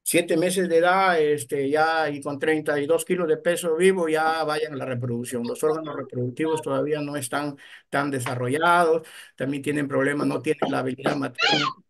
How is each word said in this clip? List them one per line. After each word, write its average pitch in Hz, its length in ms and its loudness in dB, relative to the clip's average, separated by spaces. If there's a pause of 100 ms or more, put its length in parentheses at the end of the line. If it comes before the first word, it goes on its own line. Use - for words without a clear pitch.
siete 170 360 2
meses 180 300 0
de 165 100 4
edad, 180 440 4
este, 139 480 0
ya 156 400 2
y 147 100 -6
con 143 200 -8
treinta 156 400 0
y 143 80 -2
dos 160 180 2
kilos 180 220 -2
de 151 100 2
peso 170 380 0
vivo, 180 340 2
ya 160 340 2
vayan 151 300 -2
a - 20 -10
la 131 100 -6
reproducción. 120 580 -6
Los 120 200 -6
órganos 156 320 -2
reproductivos 135 680 -4
todavía 139 360 -2
no 147 160 -6
están 143 420 -4 (320)
tan 143 200 0
desarrollados, 156 1000 2 (280)
también 139 260 -4
tienen 143 260 -2
problemas, 139 380 0
no 143 160 -2
tienen 151 300 0
la 135 80 0
habilidad 131 360 -4
materna. - 500 0 (240)